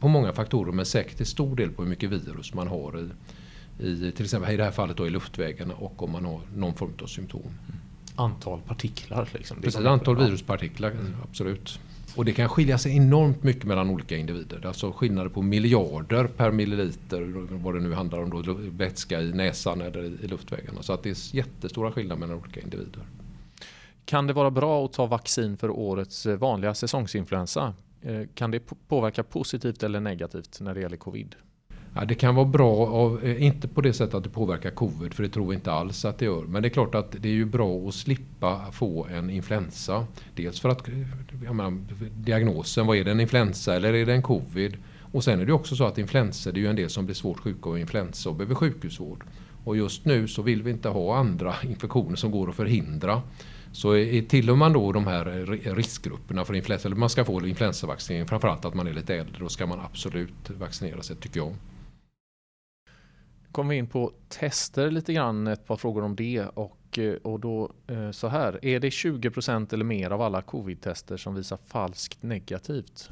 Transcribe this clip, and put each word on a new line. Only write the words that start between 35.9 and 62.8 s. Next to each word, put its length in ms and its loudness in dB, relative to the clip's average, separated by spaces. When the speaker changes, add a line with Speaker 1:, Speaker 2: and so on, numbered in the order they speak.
Speaker 1:
att 140 -2
det 60 0
gör. 180 0
Men 200 -2
det 60 2
är 20 2
klart 240 2
att 240 0
det 100 -2
är 40 4
ju 120 4
bra 440 0
att 60 -6
slippa 800 -2
få 340 -2
en 240 -4
influensa. 760 -2
Dels 260 -6
för 80 4
att, 200 2
eh, 60 -6
jag 100 -4
menar, 240 0
diagnosen, 720 2
vad 100 6
är 80 4
det, 60 2
en 100 4
influensa 540 4
eller 200 4
är 120 4
det 80 6
en 80 6
covid? 540 0
Och 120 2
sen 160 6
är 60 2
det 60 6
också 240 2
så 80 4
att 140 2
influensa, 540 2
det 80 0
är 20 2
ju 80 4
en 60 2
del 140 0
som 160 -2
blir 80 -4
svårt 260 -4
sjuka 300 -4
av 80 -2
influensa 500 -4
och 80 -2
behöver 180 -2
sjukhusvård. 720 -2
Och 120 0
just 280 -2
nu 240 4
så 140 -4
vill 200 2
vi 80 -2
inte 180 -4
ha 280 0
andra 420 2
<laughs> 40 -6
infektioner 540 -2
som 140 0
går 200 0
att 60 -8
förhindra. 680 0
Så 220 4
är, 260 4
tillhör 340 6
man 160 10
då 200 4
de 140 2
här 180 0
ri-, 500 -4
riskgrupperna 720 -2
för 100 -2
influensa, 340 -2
eller 80 -2
man 120 4
ska 160 4
få 220 0
influensavaccinering, 800 -2
framförallt 380 2
att 100 -4
man 120 -2
är 60 -2
lite 240 -2
äldre, 220 -8
då 100 -8
ska 180 -4
man 140 -4
absolut 800 -8
vaccinera 440 -8
sig, 140 -10
tycker 240 -6
jag. 140 -4